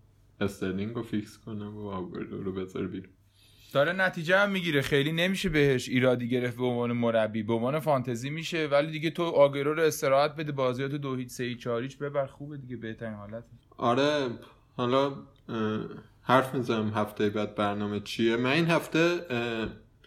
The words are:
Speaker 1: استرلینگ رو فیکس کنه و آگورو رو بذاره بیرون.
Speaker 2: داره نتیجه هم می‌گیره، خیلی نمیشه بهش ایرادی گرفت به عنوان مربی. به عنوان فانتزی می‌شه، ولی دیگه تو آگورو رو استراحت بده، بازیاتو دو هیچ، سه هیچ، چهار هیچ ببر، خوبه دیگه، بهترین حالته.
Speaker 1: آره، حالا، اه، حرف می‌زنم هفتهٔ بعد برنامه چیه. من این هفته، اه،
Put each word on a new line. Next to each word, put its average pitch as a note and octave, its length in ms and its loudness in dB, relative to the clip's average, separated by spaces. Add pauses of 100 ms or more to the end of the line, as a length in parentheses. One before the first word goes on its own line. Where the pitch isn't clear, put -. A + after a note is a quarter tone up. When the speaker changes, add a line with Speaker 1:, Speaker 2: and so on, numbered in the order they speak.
(420)
Speaker 1:
استرلینگ G2 540 -4
رو A#2 80 -4
فیکس - 340 -6
کنه G#2 280 -10
و G#2 220 -10
آگورو F#2 560 -8
رو F#2+ 80 -4
بذاره F#2+ 360 -6
بیرون. F#2+ 220 -10 (640)
Speaker 2:
داره D3 200 2
نتیجه F#3 440 2
هم G3+ 140 2
می‌گیره، E3+ 300 2
خیلی C#3+ 300 2
نمیشه F#3 380 0
بهش C#3+ 400 2
ایرادی B2 400 4
گرفت B2 280 0
به B2 80 0
عنوان A#2+ 260 0
مربی. A2+ 520 2
به A2+ 100 0
عنوان B2 260 0
فانتزی C3 500 0
می‌شه، D#3 380 -2
ولی D3 240 4
دیگه D#3 180 -2
تو E3+ 140 -2
آگورو C#3+ 500 4
رو D#3+ 100 2
استراحت D3 520 4
بده، D3+ 160 -4
بازیاتو C3+ 460 0
دو C3+ 180 -4
هیچ، B2+ 140 -6
سه - 140 -6
هیچ، A#2+ 160 -4
چهار A#2+ 220 -2
هیچ C3+ 160 -8
ببر، C#3+ 280 -2
خوبه D3 320 -12
دیگه، B2 200 -10
بهترین A2+ 360 -8
حالته. G#2 340 -12 (300)
Speaker 1:
آره، C3+ 500 2 (500)
حالا، C3 300 2
اه، A2 720 -6 (420)
حرف B2+ 340 4
می‌زنم A2+ 400 0
هفتهٔ G#2+ 340 0
بعد G#2 260 -2
برنامه G#2 440 -2
چیه. A2+ 380 0
من B2+ 140 2
این E3 140 2
هفته، E3+ 640 2
اه، A#2 380 -2 (380)